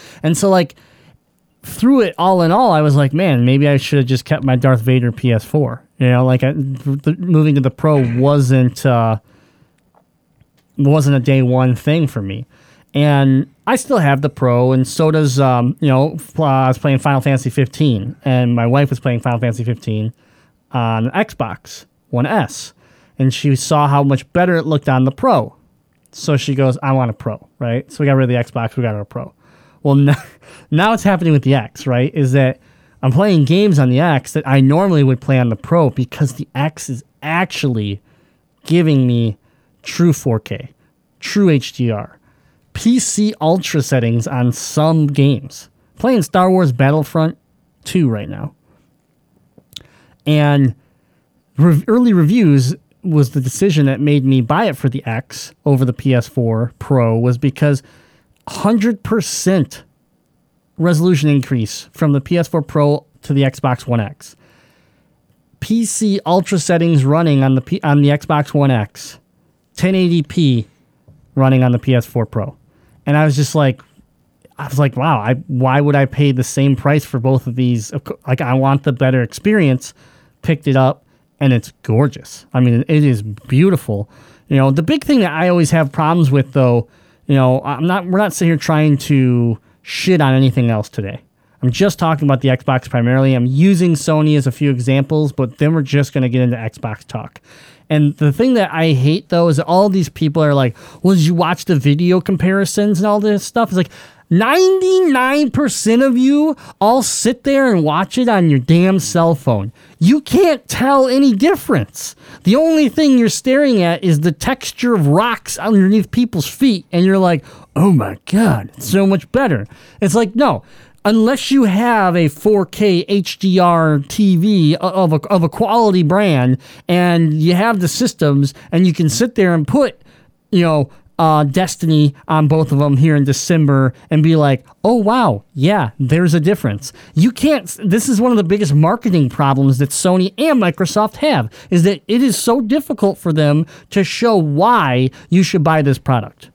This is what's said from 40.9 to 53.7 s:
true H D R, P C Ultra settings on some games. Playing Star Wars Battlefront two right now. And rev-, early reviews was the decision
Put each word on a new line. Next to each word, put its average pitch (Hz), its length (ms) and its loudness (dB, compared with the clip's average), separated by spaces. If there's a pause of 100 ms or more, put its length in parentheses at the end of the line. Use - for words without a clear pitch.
true 202 300 0
H 143 240 0
D 120 160 -2
R, 107 300 -8 (540)
P 240 260 0
C 208 420 -2
Ultra 165 400 0
settings 117 460 -2
on 123 240 -2
some 156 560 -2
games. 139 640 -2 (280)
Playing 240 240 0
Star 185 300 0
Wars 180 200 2
Battlefront 151 640 -2 (460)
two 170 240 0
right 107 220 -4
now. 101 240 -12 (1700)
And 147 480 2 (800)
rev-, 156 300 2
early 233 260 2
reviews 160 640 2 (280)
was 151 280 0
the 143 100 -2
decision 147 460 0